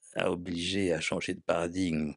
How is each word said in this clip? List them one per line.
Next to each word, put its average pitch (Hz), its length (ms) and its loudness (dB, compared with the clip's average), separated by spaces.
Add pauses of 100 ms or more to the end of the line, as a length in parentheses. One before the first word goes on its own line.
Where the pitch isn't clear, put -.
(160)
a 92 160 2
obligé 87 640 0
à 80 80 2
changer 87 320 -2
de 92 80 -6
paradigme. 85 760 0